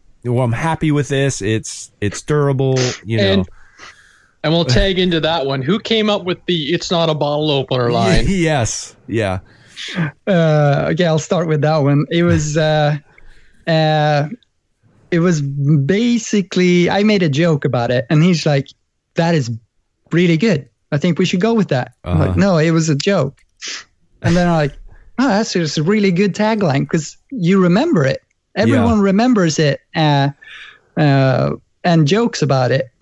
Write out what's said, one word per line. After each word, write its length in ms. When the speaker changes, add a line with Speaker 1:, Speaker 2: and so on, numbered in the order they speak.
Speaker 1:
well, 200
I'm 100
happy 380
with 180
this. 340
It's, 480
it's 220
durable," 560
you 140
know? 160
Speaker 2:
And, 160
and 100
we'll 120
tag 340
into 220
that 260
one. 160
Who 160
came 300
up 140
with 220
the 280
"It's 180
not 180
a 60
bottle 360
opener" 400
line? 340
Speaker 1:
<laughs> 40
Yes. 680
Yeah. 320
Speaker 3:
Uh, 640
okay, 140
I'll 140
start 280
with 140
that 160
one. 340
It 120
was, 340
uh, 400
uh, 600
it 80
was 220
basically, 1500
I 140
made 200
a 60
joke 360
about 260
it, 180
and 140
he's 220
like, 220
"That 200
is 160
really 260
good. 300
I 80
think 180
we 80
should 160
go 140
with 140
that." 240
I'm 160
like, 100
Speaker 1:
Uh-huh. 100
Speaker 3:
"No, 200
it 120
was 180
a 60
joke." 440
And 140
then 120
I'm 100
like, 160
"Oh, 100
that's 260
just 260
a 40
really 280
good 240
tagline," 520
'cause 300
you 280
remember 460
it. 160
Speaker 1:
Yeah. 80
Speaker 3:
Everyone 380
remembers 560
it, 220
uh, 340
uh, 540
and 220
jokes 340
about 300
it. 180